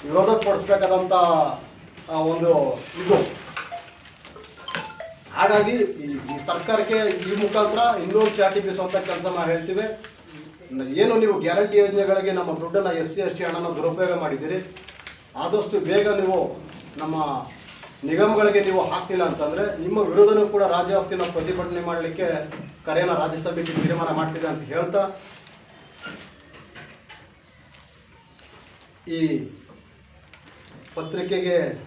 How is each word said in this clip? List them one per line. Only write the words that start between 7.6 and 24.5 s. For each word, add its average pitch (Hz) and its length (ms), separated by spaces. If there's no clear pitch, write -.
ಇನ್ನೊಂದು 208 360
ಚಾಟಿ 196 220
ಬೀಸುವಂಥ 190 360
ಕೆಲಸ 185 300
ನಾವು 175 220
ಹೇಳ್ತೀವಿ. 185 520
ಏನು 226 180
ನೀವು 208 220
ಗ್ಯಾರಂಟಿ 202 380
ಯೋಜನೆಗಳಿಗೆ 196 540
ನಮ್ಮ 160 280
ದುಡ್ಡನ್ನು, 175 340
ಎಸ್ 160 220
ಸಿ, 196 60
ಎಸ್ 180 160
ಟಿ 175 60
ಹಣನ 170 320
ದುರುಪಯೋಗ 170 440
ಮಾಡಿದ್ದೀರಿ, 156 560
ಆದಷ್ಟು 196 440
ಬೇಗ 196 280
ನೀವು 185 500
ನಮ್ಮ 156 480
ನಿಗಮಗಳಿಗೆ 208 580
ನೀವು 185 280
ಹಾಕ್ಲಿಲ್ಲ 185 380
ಅಂತಂದ್ರೆ 160 360
ನಿಮ್ಮ 196 220
ವಿರೋಧನೂ 208 380
ಕೂಡ 202 160
ರಾಜ್ಯ 180 300
ವ್ಯಾಪ್ತಿನ 185 320
ಪ್ರತಿಭಟನೆ 175 460
ಮಾಡ್ಲಿಕ್ಕೆ 170 460
ಕರೆಯನ್ನ 170 360
ರಾಜ್ಯ 156 200
ಸಮಿತಿ 165 400
ತೀರ್ಮಾನ 165 340
ಮಾಡ್ತಿದೆ 160 320
ಅಂತ 143 160